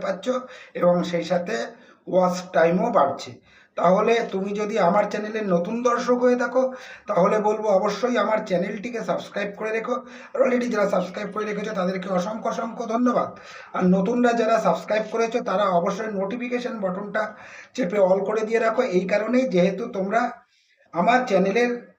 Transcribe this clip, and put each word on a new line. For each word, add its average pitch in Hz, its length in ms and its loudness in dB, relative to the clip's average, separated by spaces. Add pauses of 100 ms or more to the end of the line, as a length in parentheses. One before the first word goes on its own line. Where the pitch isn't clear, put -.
পাচ্ছ 190 220 -4 (540)
এবং 175 140 6 (160)
সেই 165 200 -2
সাথে 180 240 -2 (560)
ওয়াচ 180 260 4 (180)
টাইমও 180 340 4 (100)
বাড়ছে। 135 340 0 (460)
তাহলে 214 360 4 (180)
তুমি 196 180 -4 (100)
যদি 214 160 -2 (120)
আমার 202 240 4
চ্যানেলের 214 420 -6
নতুন 208 220 -2 (120)
দর্শক 247 360 2
হয়ে 247 180 4
থাকো, 254 200 0 (480)
তাহলে 202 260 4 (120)
বলবো 214 200 0 (100)
অবশ্যই 202 460 0
আমার 214 140 2 (100)
চ্যানেলটিকে 208 520 -2 (100)
সাবস্ক্রাইব 202 480 -4
করে 220 180 -4
রেখো। 233 180 -2 (380)
আর - 120 -4
already 247 300 2
যারা 202 200 2
সাবস্ক্রাইব 196 400 -4
করে 214 160 -4
রেখেছো, 208 300 -4
তাদেরকে 185 280 -2 (100)
অসংখ্য 214 340 -4
অসংখ্য 233 320 -6 (100)
ধন্যবাদ। 233 340 2 (480)
আর 190 80 0 (120)
নতুনরা 240 440 2
যারা 220 160 2 (100)
সাবস্ক্রাইব 208 460 0
করেছো, 226 260 0 (120)
তারা 196 140 2 (140)
অবশ্যই 202 320 -2 (100)
নোটিফিকেশন 240 540 -4 (100)
বাটনটা 190 380 -4 (520)
চেপে 202 240 -2 (100)
all 196 200 4
করে 214 200 0
দিয়ে 226 180 2
রাখো। 226 160 2 (140)
এই 185 160 2
কারণেই, 226 320 2 (100)
যেহেতু 180 300 2 (120)
তোমরা 202 240 0 (800)
আমার 240 200 4 (100)
চ্যানেলের 202 400 4 (280)